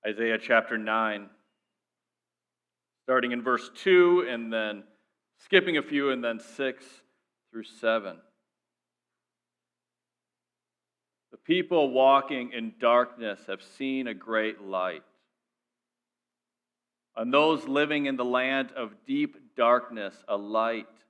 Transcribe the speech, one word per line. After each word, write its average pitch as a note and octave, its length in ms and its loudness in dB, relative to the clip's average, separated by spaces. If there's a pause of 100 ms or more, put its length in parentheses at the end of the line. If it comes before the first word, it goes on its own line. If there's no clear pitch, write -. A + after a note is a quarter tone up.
Isaiah A2 300 -2
chapter A2+ 400 0
nine, A2 520 -4 (1700)
starting B2 300 0
in A#2+ 80 -6
verse A#2+ 340 -2
two F3+ 540 4
and A#2 220 -8
then G#2+ 360 -6 (520)
skipping F#3 360 4
a D3 60 0
few C#3+ 300 -2
and B2 120 -4
then A#2 160 -4
six - 640 -8 (480)
through A2+ 140 -14
seven. G#2+ 560 -4 (3000)
"The - 60 -20
people E3+ 540 0
walking C3 600 2
in A2+ 260 -10
darkness A#2+ 680 0
have G2 140 -8
seen C3+ 460 -8
a A2+ 60 -8
great A2 480 -4
light. F#2 420 -6 (2000)
On A2+ 140 -6
those D3 380 2
living D3 380 0
in C3+ 100 -2
the B2 80 -4
land B2+ 480 0
of A2+ 320 -10
deep C#3+ 500 -6
darkness, A#2 760 0
a G#2 80 -2
light A2 720 -4